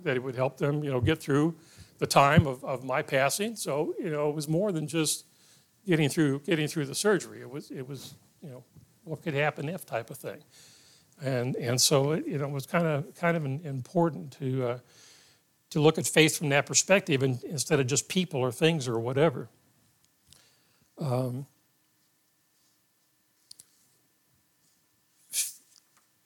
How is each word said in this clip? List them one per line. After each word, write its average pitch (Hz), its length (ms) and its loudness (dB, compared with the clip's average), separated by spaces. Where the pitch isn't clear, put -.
that 147 120 0
it 123 80 -2
would 131 120 -8
help 131 220 -2
them, 147 280 -2
you 139 60 -4
know, 127 100 0
get 156 200 0
through 147 320 2
the 147 100 -2
time 147 400 6
of, 127 160 -4
of 131 220 -4
my 131 160 0
passing. 151 560 0
So, 156 420 -4
you 226 100 -4
know, 151 200 0
it 147 60 -2
was 151 120 -6
more 180 240 0
than 156 160 -4
just 151 380 -2
getting 156 220 4
through, 143 320 2
getting 151 300 0
through 147 160 -4
the 135 100 -8
surgery. 123 460 0
It 120 80 -16
was, 139 220 -14
it 139 160 -10
was, - 280 -14
you 165 80 -14
know, 123 140 -16
what 156 180 -10
could 160 120 -4
happen 147 340 -2
if 180 180 -10
type 117 240 -6
of - 80 -14
thing. - 260 -12
And, 131 360 -2
and 123 220 0
so, 139 320 4
it, 220 140 -2
you 226 120 -4
know, 143 80 -4
it 139 60 -6
was 139 140 -6
kinda, 160 380 0
kind 170 160 2
of 165 80 -2
an, 135 220 -4
important 151 760 -2
to, 131 280 -2
uh, 120 120 -4
to 160 120 0
look 156 160 6
at 143 100 -2
faith 160 300 4
from 151 120 -2
that 139 160 2
perspective 156 580 2
and, 127 200 0
instead 147 360 0
of 135 80 2
just 135 200 -2
people 175 320 -2
or 127 120 0
things 160 360 2
or 113 120 -2
whatever. 127 500 0
Um, 127 480 -4
f-, - 260 -6